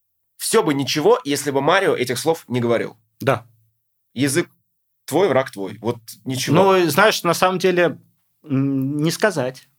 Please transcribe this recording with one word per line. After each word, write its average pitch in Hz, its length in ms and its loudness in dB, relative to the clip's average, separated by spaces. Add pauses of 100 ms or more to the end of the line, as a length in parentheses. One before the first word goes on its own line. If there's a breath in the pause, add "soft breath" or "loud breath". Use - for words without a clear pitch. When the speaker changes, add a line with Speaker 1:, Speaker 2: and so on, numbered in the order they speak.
(380)
Speaker 1:
все - 260 0
бы 151 100 0
ничего, 151 520 2
если 143 260 -4
бы 135 100 0
Марио 165 340 2
этих 123 220 -4
слов 160 300 -2
не 123 140 -4
говорил. 113 340 -2 (240)
Speaker 2:
Да. 120 260 -2 (680)
Speaker 1:
Язык 143 360 -2 (560)
твой, 190 240 0
враг 131 220 0
твой. 98 300 -10
Вот 117 160 -4 (280)
ничего. 135 300 -2 (220)
Speaker 2:
Ну, 175 120 2
знаешь, 196 340 2
на 170 100 2
самом 185 260 0
деле, 175 380 2 (480)
м, 139 520 -2
не 156 140 0
сказать. 156 560 -6 (100)